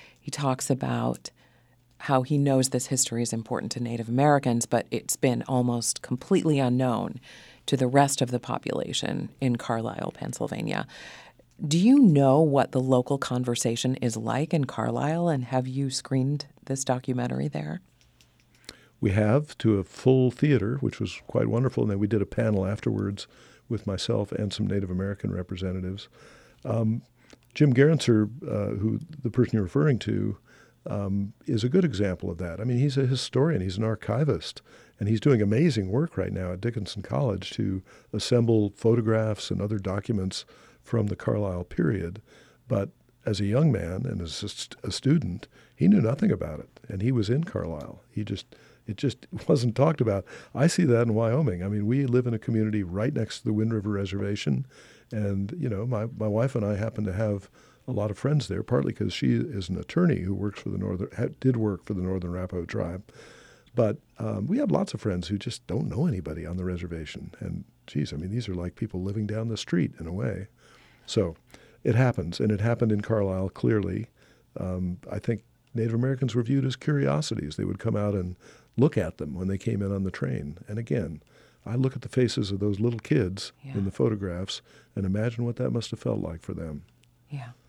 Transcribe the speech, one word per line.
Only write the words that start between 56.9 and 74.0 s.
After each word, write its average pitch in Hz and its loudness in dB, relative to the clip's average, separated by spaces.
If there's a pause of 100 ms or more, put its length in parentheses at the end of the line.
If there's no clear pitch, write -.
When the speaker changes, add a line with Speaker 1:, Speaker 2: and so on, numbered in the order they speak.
Speaker 2:
to 98 -4
have 104 -2 (380)
a 127 -4
lot 104 -2
of 98 -8
friends 143 0
there, 90 -4
partly - 0
'cause 104 -2
she 127 2
is 107 -4
an 90 -4
attorney 127 2
who 95 -2
works 101 -6
for - -6
the 98 -4
Northern, 95 -4
ha-, - -4
did 131 4
work 107 -2
for 107 -4
the 92 -2
Northern 92 -2
Arapaho 90 -4
tribe. 95 -4 (720)
But, 110 2 (200)
um, 107 -4
we 214 0
have 254 0
lots 190 0
of 110 -6
friends 90 -2
who 101 -2
just - -10
don't 95 -2
know 131 -2
anybody 82 -4
on 85 -6
the 92 -4
reservation. 85 -8
And, - -8 (220)
geez, - -4
I 71 -8
mean, 82 -6
these 117 -4
are 92 -4
like 87 -6
people 98 -6
living 101 -4
down 110 -4
the 110 -4
street - 0
in 80 -8
a 85 -8
way. 101 -4 (560)
So 87 0 (480)
it 117 4
happens, 113 2
and 107 2
it 101 0
happened 117 2
in 104 2
Carlisle, 95 0
clearly. 107 0 (480)